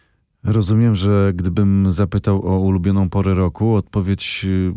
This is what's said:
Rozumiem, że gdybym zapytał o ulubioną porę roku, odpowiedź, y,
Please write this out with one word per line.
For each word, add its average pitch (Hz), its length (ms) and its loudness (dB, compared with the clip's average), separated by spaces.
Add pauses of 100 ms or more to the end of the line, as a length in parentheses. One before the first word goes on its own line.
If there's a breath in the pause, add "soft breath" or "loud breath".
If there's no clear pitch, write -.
(440)
Rozumiem, 107 520 2
że 98 400 2
gdybym 95 560 0
zapytał 98 560 -2
o 95 120 0
ulubioną 95 500 0
porę 98 240 0
roku, 95 420 0
odpowiedź, 98 680 -4
y, 92 320 -2